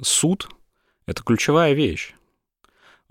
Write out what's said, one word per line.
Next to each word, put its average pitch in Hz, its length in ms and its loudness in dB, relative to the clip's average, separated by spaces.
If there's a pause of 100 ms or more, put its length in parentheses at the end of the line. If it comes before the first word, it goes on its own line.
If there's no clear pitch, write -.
суд — - 440 0 (580)
это - 160 -8
ключевая 147 520 2
вещь. 123 400 -2 (960)